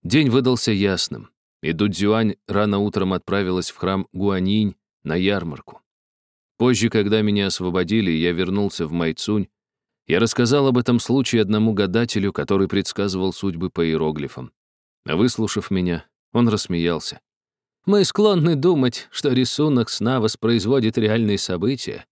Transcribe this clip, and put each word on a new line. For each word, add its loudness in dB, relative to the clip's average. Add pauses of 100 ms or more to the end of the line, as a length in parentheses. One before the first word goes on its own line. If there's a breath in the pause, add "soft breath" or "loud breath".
День 2
выдался 2
ясным, -2 (300)
и -2
Дудзюань 0 (120)
рано 0
утром 0
отправилась -2
в -20
храм -2
Гуаньинь 0 (280)
на -4
ярмарку. -4 (760)
Позже, 2
когда 2
меня 0
освободили, 0
я 0
вернулся -2
в -10
Майцунь, -2 (600)
я 2
рассказал 2
об 2
этом 2
случае 0
одному 0
гадателю, 0
который 0
предсказывал -2
судьбы -6
по -2
иероглифам. -4 (540)
А -2
выслушав -2
меня, -2 (260)
он 4
рассмеялся. -2 (680)
«Мы 4
склонны 2
думать, 0
что -2
рисунок 2
сна 0
воспроизводит 0
реальные 2
события -4